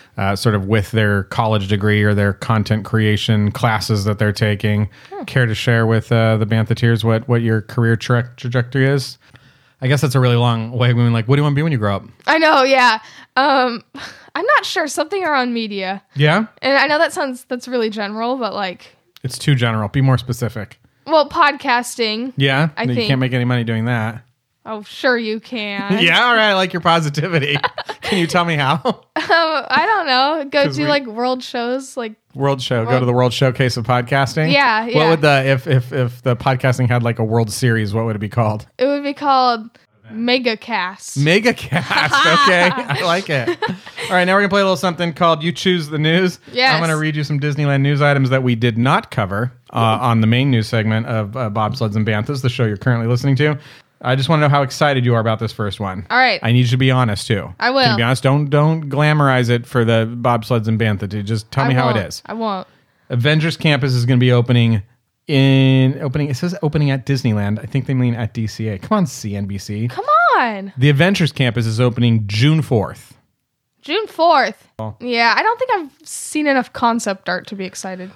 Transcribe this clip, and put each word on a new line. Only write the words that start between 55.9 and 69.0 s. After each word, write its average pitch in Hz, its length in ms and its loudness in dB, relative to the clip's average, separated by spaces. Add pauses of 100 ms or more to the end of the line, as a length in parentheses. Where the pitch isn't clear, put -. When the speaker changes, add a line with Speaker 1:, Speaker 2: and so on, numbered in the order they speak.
Speaker 2:
All 226 80 0
right. 247 260 2
Speaker 1:
I 113 80 0
need 123 100 4
you 127 60 2
to 123 100 0
be 131 140 2
honest, 123 360 0
too. 98 320 -4
Speaker 2:
I 240 120 0
will. 269 120 2
Speaker 1:
Can 233 80 4
you 208 60 0
be 120 60 2
honest? 123 200 0
Don't, 139 260 2
don't 151 400 2
glamorize 139 600 2
it 120 160 0
for 123 180 0
the 113 240 2 (140)
Bobsleds 117 460 0
and 110 120 2
Bantha, 104 300 -2
dude. 101 160 -6
Just 107 260 -6
tell 135 140 -2
Speaker 2:
I 143 40 0
Speaker 1:
me 135 40 2
how 131 160 2
it 113 60 0
Speaker 2:
won't. 98 120 -4
Speaker 1:
is. - 180 -14
Speaker 2:
I - 80 -12
won't. 214 340 -6 (420)
Speaker 1:
Avengers 151 480 0
Campus 143 360 0
is 120 120 0
gonna 123 140 4
be 123 120 4
opening 120 520 2 (440)
in, 135 720 4
opening, 147 280 -2
it 131 80 -4
says 180 240 -4
opening 151 300 0
at 135 140 -4
Disneyland. 107 540 0
I - 60 -10
think 127 200 -4
they 143 80 -4
mean 123 220 0
at 113 180 -6
D 110 140 -4
C 110 220 -6
A. 101 80 -6
Come 214 220 -2
on, 180 80 0